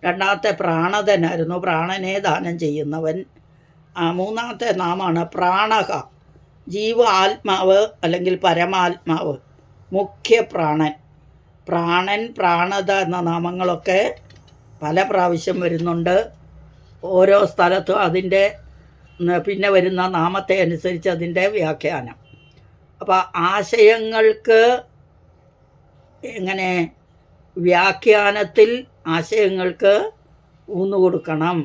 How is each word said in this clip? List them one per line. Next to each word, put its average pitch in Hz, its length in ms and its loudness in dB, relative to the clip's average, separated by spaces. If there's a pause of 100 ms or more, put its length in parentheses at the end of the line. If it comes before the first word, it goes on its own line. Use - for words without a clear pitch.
രണ്ടാമത്തെ 196 480 -2 (100)
പ്രാണതനായിരുന്നു, 170 920 0 (100)
പ്രാണനെ 185 480 -2 (140)
ദാനം 170 360 -2
ചെയ്യുന്നവൻ. 156 540 -4 (760)
ആ, 180 80 -4 (160)
മൂന്നാമത്തെ 226 500 -6 (140)
നാമാണ് 175 400 -2 (120)
പ്രാണഹ, 196 540 0 (760)
ജീവ 214 340 -2 (200)
ആത്മാവ് 190 580 2 (240)
അല്ലെങ്കിൽ 180 320 0 (100)
പരമാത്മാവ്, 175 880 0 (560)
മുഖ്യ 196 480 0 (120)
പ്രാണൻ. 156 420 -2 (760)
പ്രാണൻ, 180 540 -2 (160)
പ്രാണത 185 540 0 (140)
എന്ന 175 120 -4 (140)
നാമങ്ങളൊക്കെ 180 680 -2 (800)
പല 160 280 0
പ്രാവശ്യം 180 560 0
വരുന്നുണ്ട്. 170 500 -2 (880)
ഓരോ 190 340 4 (140)
സ്ഥലത്തും 190 560 0
അതിൻ്റെ, 185 360 0 (760)
ഉം, 175 100 -2 (160)
പിന്നെ 202 300 -2
വരുന്ന 180 260 2 (180)
നാമത്തെ 190 360 0 (100)
അനുസരിച്ച് 170 500 -4
അതിൻ്റെ 170 280 -4 (120)
വ്യാഖ്യാനം. 156 640 -4 (840)
അപ്പൊ 190 160 2 (340)
ആശയങ്ങൾക്ക് 220 1120 4 (1600)
എങ്ങനെ 190 480 -6 (840)
വ്യാഖ്യാനത്തിൽ 202 1120 4 (460)
ആശയങ്ങൾക്ക് 190 800 0 (720)
ഊന്നു 196 360 -4
കൊടുക്കണം. 170 600 -2